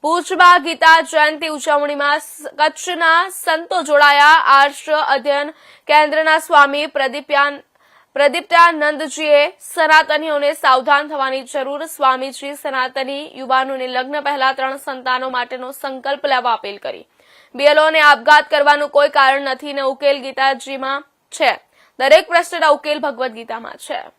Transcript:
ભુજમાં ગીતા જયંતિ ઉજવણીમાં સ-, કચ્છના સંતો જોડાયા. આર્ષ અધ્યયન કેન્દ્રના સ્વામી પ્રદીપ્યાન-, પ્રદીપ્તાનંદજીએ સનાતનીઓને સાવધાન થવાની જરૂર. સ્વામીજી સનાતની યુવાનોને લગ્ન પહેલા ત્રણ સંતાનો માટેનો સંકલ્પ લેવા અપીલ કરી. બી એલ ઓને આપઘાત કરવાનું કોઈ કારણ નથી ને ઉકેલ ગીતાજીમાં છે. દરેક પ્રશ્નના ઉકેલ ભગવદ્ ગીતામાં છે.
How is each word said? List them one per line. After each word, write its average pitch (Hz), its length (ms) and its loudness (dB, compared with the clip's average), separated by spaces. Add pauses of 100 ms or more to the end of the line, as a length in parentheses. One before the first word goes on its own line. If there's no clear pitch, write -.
ભુજમાં 349 600 4
ગીતા 330 380 4
જયંતિ 311 480 -2
ઉજવણીમાં 294 680 -2
સ-, 302 280 -16 (120)
કચ્છના 330 720 0
સંતો 339 540 -4
જોડાયા. 285 640 4
આર્ષ 277 460 2
અધ્યયન 285 600 -2 (360)
કેન્દ્રના 302 520 2
સ્વામી 294 480 2
પ્રદીપ્યાન-, 285 760 -4 (500)
પ્રદીપ્તાનંદજીએ 302 1400 0
સનાતનીઓને 302 1040 0
સાવધાન 285 560 0
થવાની 269 340 -6
જરૂર. 277 420 -8
સ્વામીજી 269 680 -4
સનાતની 269 840 -8
યુવાનોને 262 480 -4
લગ્ન 254 340 -6
પહેલા 277 320 -2
ત્રણ 262 240 -6
સંતાનો 262 540 -8
માટેનો 254 400 -8
સંકલ્પ 277 560 -8
લેવા 247 260 -2
અપીલ 202 240 -8
કરી. - 300 -14 (480)
બી 269 100 -6
એલ 294 140 6
ઓને 311 220 2
આપઘાત 294 500 4
કરવાનું 294 380 2
કોઈ 285 200 2
કારણ 277 340 2
નથી 277 300 -8
ને 277 80 -8
ઉકેલ 269 420 -2
ગીતાજીમાં 269 840 -6 (280)
છે. 247 280 -2 (380)
દરેક 302 300 4
પ્રશ્નના 339 400 -2
ઉકેલ 294 300 0
ભગવદ્ 254 340 -6
ગીતામાં 226 440 -14
છે. - 420 -12